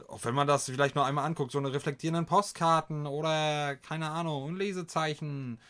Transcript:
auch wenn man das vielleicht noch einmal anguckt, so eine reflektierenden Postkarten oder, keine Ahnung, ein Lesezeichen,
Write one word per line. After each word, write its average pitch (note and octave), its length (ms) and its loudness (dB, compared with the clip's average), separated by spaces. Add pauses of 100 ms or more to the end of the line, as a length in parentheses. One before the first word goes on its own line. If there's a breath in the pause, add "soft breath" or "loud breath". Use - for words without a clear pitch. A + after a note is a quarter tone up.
auch - 180 -14
wenn A#2+ 120 2
man C#3+ 100 4
das C#3+ 200 4
vielleicht C3+ 280 2
noch D3 100 4
einmal C#3 200 2
anguckt, D3+ 260 -2
so C#3+ 80 -2
eine C#3 140 0
reflektierenden D#3+ 540 -2
Postkarten E3 840 2
oder, D3+ 640 0
keine D#3 380 -6
Ahnung, D#3 380 -2
ein F3 60 -6
Lesezeichen, D#3 1040 -4 (120)